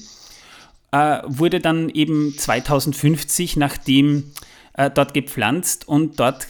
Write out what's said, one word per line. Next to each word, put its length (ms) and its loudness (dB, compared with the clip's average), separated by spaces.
äh, 320 2
wurde 340 0
dann 300 0
eben 480 0
zweitausendfünfzig, 1200 0
nachdem, 720 2
äh, 140 2
dort 240 0
gepflanzt 760 -2
und 320 0
dort 280 -2